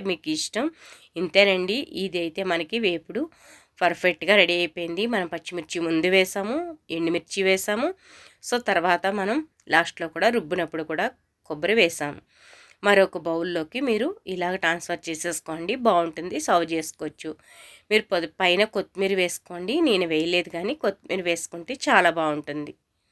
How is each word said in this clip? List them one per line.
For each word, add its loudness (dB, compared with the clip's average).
మీకు -4
ఇష్టం. -2
ఇంతేనండి, 2
ఇదైతే -4
మనకి -2
వేపుడు -2
పర్ఫెక్ట్గా 2
రెడీ 6
అయిపోయింది. -2
మనం -2
పచ్చిమిర్చి -8
ముందు 2
వేసాము, 2
ఎండుమిర్చి -4
వేసాము. 2
So, -2
తర్వాత 2
మనం -2
లాస్ట్లో 2
కూడా 0
రుబ్బినప్పుడు -2
కూడా -2
కొబ్బరి 0
వేసాము. 2
మరొక 6
బౌల్లోకి -4
మీరు 0
ఇలాగ -2
ట్రాన్స్‌ఫర్ -2
చేసేసుకోండి, -6
బాగుంటుంది, 0
సర్వ్ 2
చేసుకోవచ్చు. -6
మీరు 2
పొద-, -2
పైన 4
కొత్తిమీర -2
వేసుకోండి, -4
నేను 2
వేయలేదు, 0
కానీ -6
కొత్తిమీర -4
వేసుకుంటే -6
చాలా 6
బాగుంటుంది. -4